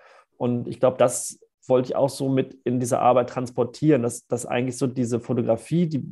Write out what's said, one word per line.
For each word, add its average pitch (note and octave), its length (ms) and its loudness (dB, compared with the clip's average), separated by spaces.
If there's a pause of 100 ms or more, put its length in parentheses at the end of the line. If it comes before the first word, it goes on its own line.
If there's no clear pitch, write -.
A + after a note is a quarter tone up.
(380)
Und A#2+ 300 -2
ich - 120 -10
glaub, B2+ 180 4
das - 420 0 (280)
wollte B2+ 220 2
ich - 60 -4
auch C3 140 2
so C3+ 200 -4
mit C3 340 0
in B2+ 160 0
diese B2 200 0
Arbeit B2 300 4
transportieren, B2+ 720 0
dass, A#2 260 -4
dass A#2+ 180 -4
eigentlich B2 320 -4
so C#3 100 -2
diese A#2+ 320 -2
Fotografie, A#2+ 680 0
die D3+ 240 -4